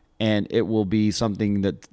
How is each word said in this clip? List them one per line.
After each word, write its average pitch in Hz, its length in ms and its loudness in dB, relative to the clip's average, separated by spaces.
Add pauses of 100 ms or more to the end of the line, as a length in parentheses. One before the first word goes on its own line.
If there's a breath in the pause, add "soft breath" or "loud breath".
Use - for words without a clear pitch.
(180)
and 107 320 0
it 113 120 2
will 107 220 0
be 107 260 2
something 101 520 -2
that, - 300 -2